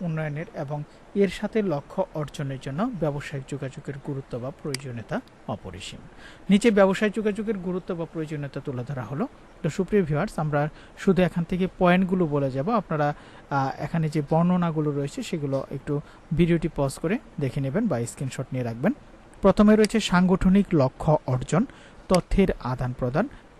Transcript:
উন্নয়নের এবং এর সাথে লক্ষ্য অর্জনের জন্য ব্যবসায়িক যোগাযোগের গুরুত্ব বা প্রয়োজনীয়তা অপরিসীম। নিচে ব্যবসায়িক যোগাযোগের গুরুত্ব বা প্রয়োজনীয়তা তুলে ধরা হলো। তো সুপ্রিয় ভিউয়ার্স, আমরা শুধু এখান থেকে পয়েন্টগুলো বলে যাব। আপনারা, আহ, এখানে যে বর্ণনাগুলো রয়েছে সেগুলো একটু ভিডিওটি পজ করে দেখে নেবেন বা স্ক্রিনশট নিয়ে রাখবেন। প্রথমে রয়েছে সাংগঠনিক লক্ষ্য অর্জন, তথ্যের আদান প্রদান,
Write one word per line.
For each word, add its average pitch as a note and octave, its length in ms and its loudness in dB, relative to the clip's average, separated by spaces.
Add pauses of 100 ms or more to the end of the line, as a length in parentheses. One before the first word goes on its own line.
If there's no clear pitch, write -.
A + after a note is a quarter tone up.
উন্নয়নের D#3+ 540 -6
এবং D3 280 -8 (320)
এর G3 140 4
সাথে G#3+ 340 -2
লক্ষ্য F#3 520 -2
অর্জনের C#3+ 480 -6
জন্য E3 280 -4 (100)
ব্যবসায়িক C#3+ 480 -4
যোগাযোগের C#3 460 -8 (120)
গুরুত্ব C3+ 320 -8
বা B2+ 120 -8 (120)
প্রয়োজনীয়তা C#3 580 -8 (280)
অপরিসীম। F#2 500 -10 (520)
নিচে G#3 200 6
ব্যবসায়িক G3 440 4
যোগাযোগের G#3 440 -4
গুরুত্ব F3+ 360 -6
বা E3 180 -6
প্রয়োজনীয়তা D3 480 -8
তুলে B2 240 -8
ধরা C3 180 -8
হলো। C#3 260 -6 (340)
তো D3+ 80 -2
সুপ্রিয় F#3+ 320 0
ভিউয়ার্স, D3+ 360 -2
আমরা D3 300 0 (300)
শুধু F#3 240 4
এখান E3+ 220 0
থেকে F3+ 240 -2 (100)
পয়েন্টগুলো F3+ 480 4
বলে C#3+ 240 0
যাব। C3+ 200 -2
আপনারা, D3 440 0 (360)
আহ, C#3 320 -2
এখানে D#3+ 260 -2
যে D3+ 220 -2
বর্ণনাগুলো E3 600 2
রয়েছে C#3+ 320 -4
সেগুলো C#3 480 -4
একটু C#3+ 300 -4 (340)
ভিডিওটি E3 420 2
পজ C#3 220 0
করে F#3+ 200 -2 (220)
দেখে C#3 200 -2
নেবেন C#3+ 260 -2
বা A#2+ 200 -2
স্ক্রিনশট C3 460 -8
নিয়ে B2+ 120 -4
রাখবেন। A#2+ 280 -2 (500)
প্রথমে G#3 340 8
রয়েছে A3 240 4
সাংগঠনিক F#3 720 4
লক্ষ্য D3+ 540 2
অর্জন, C3+ 380 0 (440)
তথ্যের F#3 400 4 (120)
আদান B2 380 -4
প্রদান, D3 300 -2 (320)